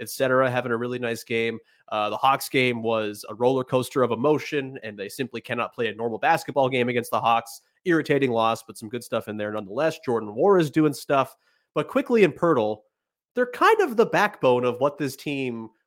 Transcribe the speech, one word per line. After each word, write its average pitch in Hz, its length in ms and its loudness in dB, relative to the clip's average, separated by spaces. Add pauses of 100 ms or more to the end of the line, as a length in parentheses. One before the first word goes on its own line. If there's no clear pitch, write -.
et 113 80 -10
cetera, 131 420 2
having 123 220 -2
a 113 60 0
really 123 200 -4
nice 117 260 -6
game. 113 340 -2 (320)
Uh, 107 180 -2
the 104 80 -4
Hawks 139 320 2
game 123 340 0
was 110 460 -2
a 107 60 -12
roller 127 280 2
coaster 127 400 0
of 117 100 2
emotion, 135 680 -2
and 104 160 -12
they 101 120 -8
simply 117 320 -8
cannot 117 320 -6
play 117 140 -4
a 104 60 -8
normal 113 240 -6
basketball 143 520 0
game 123 180 0
against 120 220 -2
the 110 100 0
Hawks. 117 400 0 (240)
Irritating 143 460 2
loss, 113 320 0
but - 160 -20
some 110 100 -12
good 117 160 -8
stuff 113 240 -6
in 107 80 -8
there 104 160 -6
nonetheless. 107 500 -4
Jordan 110 280 -2
Nwora 175 320 4
is 147 80 0
doing 151 240 2
stuff. - 420 -2 (380)
But 156 140 -2
Quickley 247 360 4
and 151 100 4
Poeltl, 120 440 2 (560)
they're 247 100 0
kind 403 380 4
of 240 160 0
the 214 80 6
backbone 147 580 2
of 123 160 0
what 143 160 0
this 139 200 -4
team 127 520 -6 (180)